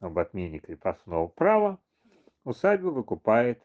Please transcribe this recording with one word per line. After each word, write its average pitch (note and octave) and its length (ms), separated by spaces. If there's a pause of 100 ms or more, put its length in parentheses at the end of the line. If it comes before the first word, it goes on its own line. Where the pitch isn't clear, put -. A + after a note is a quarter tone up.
об E2+ 180
отмене E2+ 420
крепостного E2+ 680
права, G3+ 500 (680)
усадьбу F#3 480
выкупает A#2 720